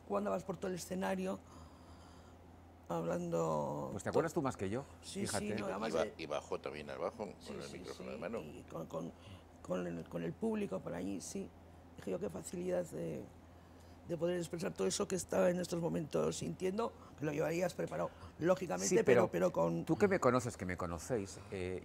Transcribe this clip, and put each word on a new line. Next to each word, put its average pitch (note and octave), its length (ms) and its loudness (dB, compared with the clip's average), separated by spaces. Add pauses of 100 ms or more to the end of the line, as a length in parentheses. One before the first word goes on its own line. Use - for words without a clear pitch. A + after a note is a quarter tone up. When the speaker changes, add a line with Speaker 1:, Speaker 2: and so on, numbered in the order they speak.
Speaker 1:
cuando G3+ 220 0
andabas F#3+ 140 0
por F3 140 -4
todo F#3+ 120 -4
el F#3 60 -2
escenario, F#3 640 -2 (1500)
hablando E3 1040 0
Speaker 2:
Pues G2+ 120 -6
te - 40 -2
Speaker 1:
to- G#2+ 40 -2
Speaker 2:
acuerdas D3 220 2
tú E3+ 80 2
más C3 160 0
que G2 120 0
yo, A#2+ 140 -2 (180)
Speaker 1:
Sí, - 200 -6
Speaker 2:
fíjate. G#3 340 0
Speaker 1:
sí, - 60 -2
no, G3+ 60 -2
Speaker 3:
Y F#3+ 40 -2
Speaker 1:
además G3+ 220 -2
Speaker 3:
ba-, D#2+ 120 4
Speaker 1:
de - 120 -8
Speaker 3:
y E2 80 -6
bajó D2 340 -2
también D2 300 -6
abajo, C#2 280 -4
con G#2 220 -6
Speaker 1:
Sí, - 140 -12
Speaker 3:
el C#2 100 -8
Speaker 1:
sí, C#2+ 160 -10
Speaker 3:
micrófono - 300 -10
Speaker 1:
sí, C2+ 60 -8
Speaker 3:
de C#2 60 -8
mano. G#2 180 -4
Speaker 1:
y D#2 300 -10
con, E2 180 -6
con, E2+ 240 -6 (500)
con F3+ 260 -2
el, E3+ 220 -6
con E3+ 140 -4
el E3 100 -2
público G#3+ 460 -2
por - 140 -8
ahí, E3+ 280 -4
sí. - 280 -6 (480)
Dije - 140 -6
yo, F#3 80 -2
qué G3 100 -4
facilidad F3+ 560 -2
de, D#3+ 380 -6 (840)
de F3 100 -2
poder F3 220 2
expresar E3+ 340 -4
todo F#3+ 140 2
eso G3 200 2
que F#3+ 80 0
estaba F#3 360 6
en F3 80 2
estos F3 220 0
momentos D#3+ 560 2
sintiendo, F#3+ 540 -2 (280)
que D3 60 -2
lo D3+ 60 2
llevarías E3 440 2
preparado, E3 340 -2 (300)
lógicamente, F3+ 480 4
Speaker 2:
Sí, F#3 80 6 (100)
Speaker 1:
pero, E3+ 240 10
Speaker 2:
pero - 20 -6
Speaker 1:
pero F3 200 4
con E3+ 340 2
Speaker 2:
tú D#3+ 120 4
que G#3 100 8
me F#3 120 6
conoces, B2 380 6
que G2 80 -4
me F2+ 120 0
conocéis, F#2+ 640 -2 (120)
eh, F#2 340 -2